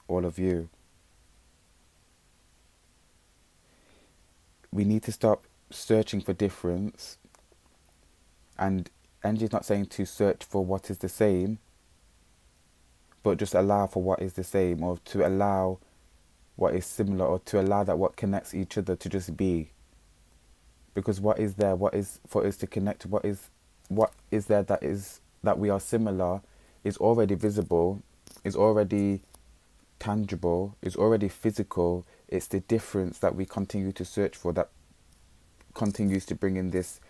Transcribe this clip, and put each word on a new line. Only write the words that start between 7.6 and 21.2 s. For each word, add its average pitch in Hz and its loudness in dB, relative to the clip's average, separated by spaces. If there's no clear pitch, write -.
and 95 -2
Angie's 107 0
not - -2
saying 101 0
to 95 -6
search - 0
for 98 -2
what 95 -4
is 95 -8
the - -6
same, 104 2
but 95 4
just 101 -2
allow 98 4
for 95 -4
what 92 0
is 92 -6
the 92 -6
same, 90 0
or 87 -2
to 98 0
allow 95 2
what - 2
is 92 -4
similar, 98 -2
or 92 0
to 101 0
allow 101 2
that 87 0
what 92 0
connects 98 -4
each 92 -4
other 92 -2
to - -10
just 87 -4
be. 87 0
Because 98 -2